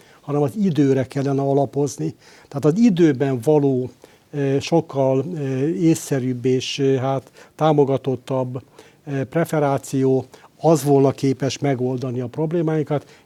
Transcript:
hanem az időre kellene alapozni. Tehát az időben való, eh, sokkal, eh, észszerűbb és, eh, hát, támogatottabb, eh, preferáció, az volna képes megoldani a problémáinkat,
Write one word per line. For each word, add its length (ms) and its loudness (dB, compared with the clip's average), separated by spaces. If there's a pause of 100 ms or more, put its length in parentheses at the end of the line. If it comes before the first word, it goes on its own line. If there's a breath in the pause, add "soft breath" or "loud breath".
(200 loud breath)
hanem 220 -2
az 140 -2
időre 500 2
kellene 360 -4
alapozni. 720 -2 (340 loud breath)
Tehát 160 -8
az 180 4
időben 600 4
való, 460 2 (400 soft breath)
eh, 300 -2
sokkal, 640 0 (100)
eh, 480 -4
észszerűbb 600 0
és, 340 -2
eh, 220 0
hát, 300 -4 (240 loud breath)
támogatottabb, 1080 0 (420 loud breath)
eh, 200 -6
preferáció, 1000 0 (360 loud breath)
az 240 2
volna 260 4
képes 480 -2
megoldani 640 -4
a 60 -6
problémáinkat, 800 -2 (200 soft breath)